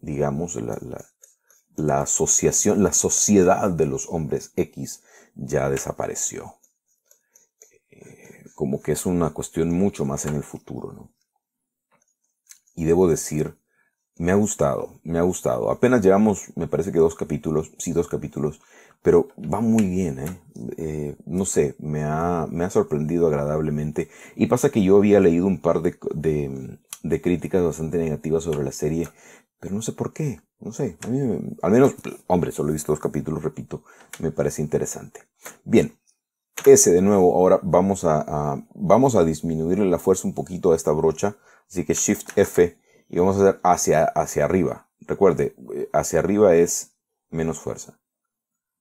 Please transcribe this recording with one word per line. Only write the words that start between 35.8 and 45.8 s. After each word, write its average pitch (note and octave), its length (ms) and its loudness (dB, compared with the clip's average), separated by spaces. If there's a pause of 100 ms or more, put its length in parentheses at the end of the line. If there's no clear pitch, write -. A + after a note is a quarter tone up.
ese B2+ 260 8
de F2+ 80 6
nuevo, F#2+ 360 6
ahora F#2 260 6
vamos F2+ 420 2
a, D#2 220 2
a, D2 480 -4
vamos C#3 400 4
a B2+ 100 6
disminuirle E2 640 -2
la E2+ 120 0
fuerza F#2+ 300 0
un F2+ 60 -8
poquito E2+ 380 0
a D#2+ 40 4
esta D#2+ 160 0
brocha, D#2+ 440 0 (320)
así F2 160 -6
que - 100 -2
Shift - 420 -4
F F2+ 420 2 (300)
y - 100 -6
vamos G2 180 2
a G2+ 40 0
hacer G2 220 4
hacia, E2 420 2
hacia D2+ 400 -2
arriba. D2 440 -2 (120)
Recuerde, D2 540 0 (200)
eh, - 180 -8